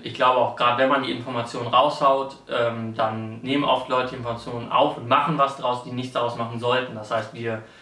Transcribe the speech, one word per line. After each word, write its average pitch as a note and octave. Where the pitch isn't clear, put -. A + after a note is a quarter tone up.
ich A#2
glaube B2+
auch, A#2
gerade A#2+
wenn C3
man C3
die C3
Informationen A#2+
raushaut, C3+
ähm, A2+
dann A2
nehmen C#3+
oft D#3
Leute B2+
die C3
Informationen A#2
auf C#3
und A#2
machen D3
was C#3
draus, B2
die B2+
nichts B2
daraus A#2+
machen A2+
sollten. B2
Das G#2+
heißt, A2
wir A2+